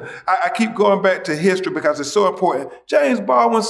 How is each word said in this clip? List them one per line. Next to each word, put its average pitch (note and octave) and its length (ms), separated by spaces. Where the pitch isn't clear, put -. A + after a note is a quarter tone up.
I F3+ 100
keep A3 200
going G3 260
back F#3 240
to D3+ 100
history F3+ 380
because D3 260
it's C#3+ 120
so G3+ 180
important. D#3+ 420
James C#4+ 320
Baldwin, A#3 500